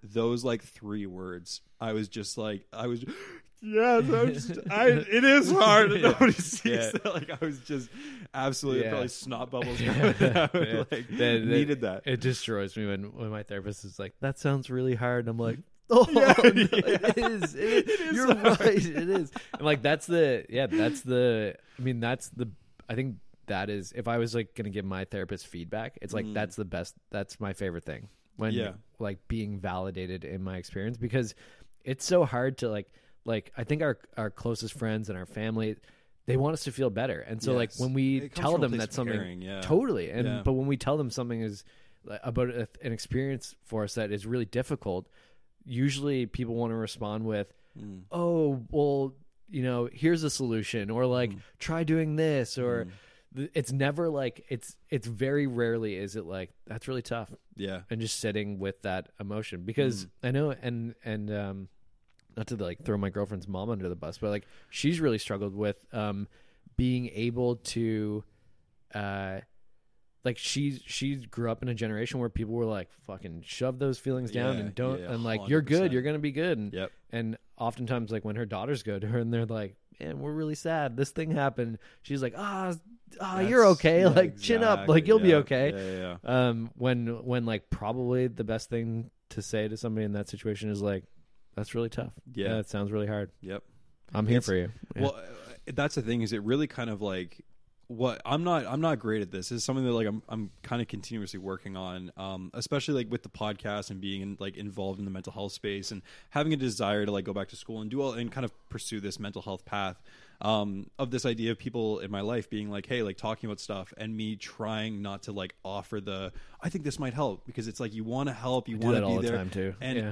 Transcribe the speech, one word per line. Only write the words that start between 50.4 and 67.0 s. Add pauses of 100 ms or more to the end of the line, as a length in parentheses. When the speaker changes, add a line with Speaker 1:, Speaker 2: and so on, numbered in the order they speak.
Speaker 2:
or,
like,
Speaker 1:
Mm. (200)
Speaker 2:
"Try
doing
this,"
or
Speaker 1:
Mm. (440)
Speaker 2:
th-,
it's
never,
like,
it's, (140)
it's
very
rarely
is
it
like, (140)
"That's
really
tough." (220)
Speaker 1:
Yeah.
Speaker 2:
And
just
sitting
with
that (100)
emotion,
because
Speaker 1:
Mm. (140)
Speaker 2:
I
know,
and,
and,
um, (680)
not
to,
like,
throw
my
girlfriend's
mom
under
the
bus,
but,
like, (240)
she's
really
struggled
with,
um, (500)
being